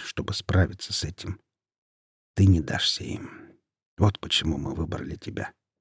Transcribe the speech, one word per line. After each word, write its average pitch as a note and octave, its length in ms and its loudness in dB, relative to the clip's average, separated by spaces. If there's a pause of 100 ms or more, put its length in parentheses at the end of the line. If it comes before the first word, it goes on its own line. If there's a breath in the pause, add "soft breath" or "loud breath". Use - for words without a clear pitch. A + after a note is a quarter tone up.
чтобы - 280 -6
справиться - 600 0
с - 100 -2
этим. - 380 -8 (920)
Ты G2 120 6
не F2+ 160 8
дашься - 420 -2
им. - 560 -12 (380)
Вот G2+ 240 4
почему D#2+ 360 -2
мы C#2+ 160 -6
выбрали D2+ 440 -6
тебя. - 340 -10 (300)